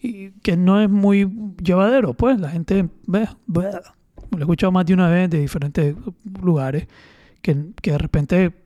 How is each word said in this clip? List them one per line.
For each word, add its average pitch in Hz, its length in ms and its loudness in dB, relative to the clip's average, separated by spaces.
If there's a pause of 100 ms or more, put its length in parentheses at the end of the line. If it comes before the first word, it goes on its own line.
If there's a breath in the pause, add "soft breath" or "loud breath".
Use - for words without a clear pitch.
y 196 300 -10 (100)
que 175 160 0
no 190 240 4
es 214 80 4
muy 202 420 4 (320)
llevadero, 190 520 2
pues, 233 260 2
la 156 100 -4
gente, 170 380 -2 (180)
ve, 202 220 0 (180)
ve, 180 240 -2 (600)
lo 185 80 -4
he - 20 -6
escuchado 170 320 0
más 185 140 2
de 185 80 2
una 180 140 4
vez 180 200 2
de 160 120 0
diferentes 143 540 -2 (480)
lugares, 147 460 0 (540 soft breath)
que, 147 240 -2 (160)
que 170 100 -2
de 147 60 0
repente 170 560 0 (120)